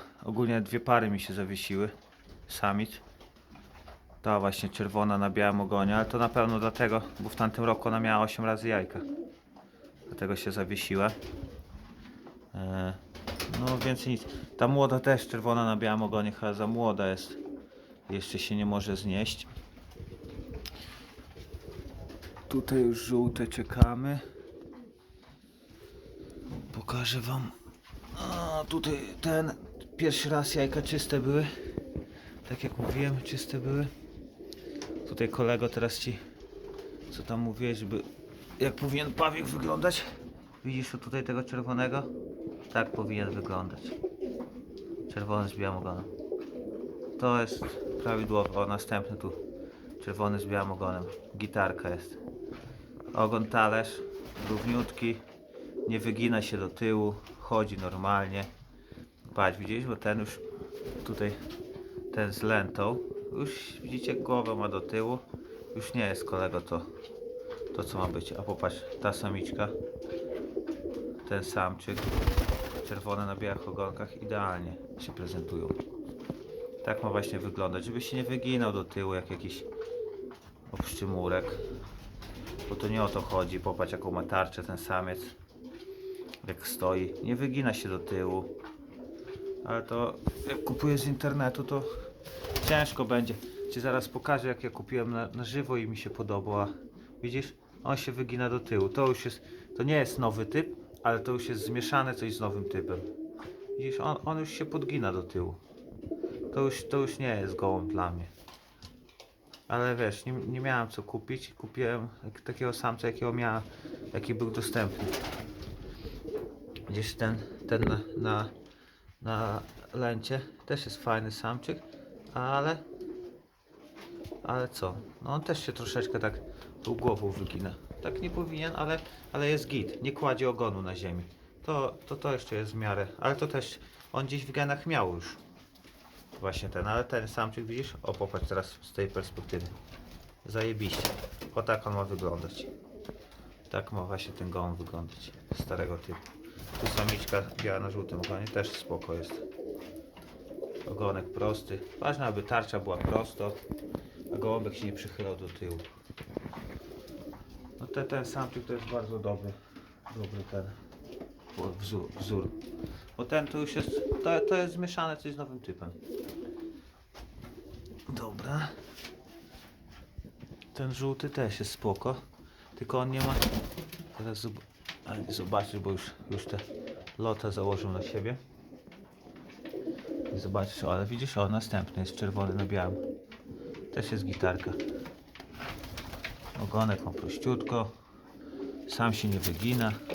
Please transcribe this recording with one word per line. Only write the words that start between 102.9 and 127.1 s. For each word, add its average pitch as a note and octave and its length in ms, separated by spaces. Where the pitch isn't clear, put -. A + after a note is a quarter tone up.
Widzisz? G4+ 220
On, D3+ 260
on D#3 140
już D#3 100
się - 160
podgina G#2+ 480
do F2+ 100
tyłu. F2 320
To C#3+ 80
już, C3+ 260
to C#3+ 100
już C3 220
nie B2 220
jest F#2+ 140
gołąb F#2+ 360
dla F2+ 200
mnie. F2 160
Ale B2 280
wiesz, A#2+ 300
nie, B2+ 60
nie B2+ 300
miałem B2 280
co G#2 140
kupić. C3 500
Kupiłem A#2 540
tak-, A#2 180
takiego A#2+ 320
samca, A#2+ 340
jakiego A#2+ 260
miałem, A2+ 300
jaki - 200
był A2 180
dostępny. G#2+ 540
Gdzieś G#2 260
ten, A2+ 220
ten A2 140
na, A2 160
na, G#2+ 320
na A2 400
lęcie B2 460
też C#3+ 200
jest - 180
fajny A2 280
samczyk, A#2+ 480
ale, C#3 440
ale B2+ 240
co? F#2 280
No B2+ 120
on D3+ 80
też D#3 240
się C3+ 80
troszeczkę A#2+ 460
tak G#2+ 200
tą A#2+ 120
głową G#2+ 340